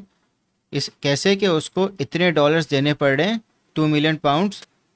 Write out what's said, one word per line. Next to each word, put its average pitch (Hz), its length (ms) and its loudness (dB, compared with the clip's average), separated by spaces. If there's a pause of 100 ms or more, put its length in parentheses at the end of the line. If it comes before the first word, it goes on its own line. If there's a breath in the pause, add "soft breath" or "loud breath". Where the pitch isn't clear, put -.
(720)
इस 143 160 -4 (140)
कैसे 143 320 2
कि 196 120 0
उसको 185 420 -2 (120)
इतने 170 300 -2
डॉलर्स 156 380 2
देने 147 260 0
पड़ 139 160 2
रहे 147 160 0
हैं 220 140 -4 (340)
टू 156 120 0
मिलियन 151 320 2
पाउंड्स 165 460 -2 (300)